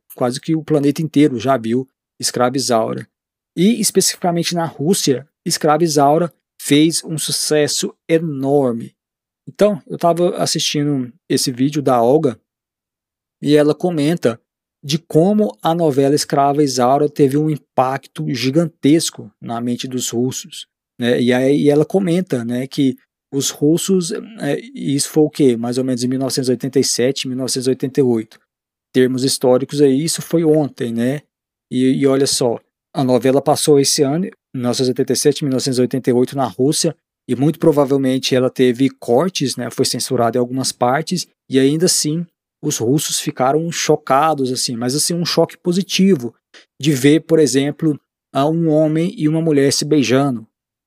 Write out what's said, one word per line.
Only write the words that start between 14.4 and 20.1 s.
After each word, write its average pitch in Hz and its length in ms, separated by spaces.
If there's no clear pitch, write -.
de 147 160
como 208 640
a 165 120
novela 143 400
Escrava 143 500
Isaura 131 460
teve 139 260
um 156 140
impacto 135 840
gigantesco 135 960
na 117 200
mente 120 260
dos 127 220
russos, - 580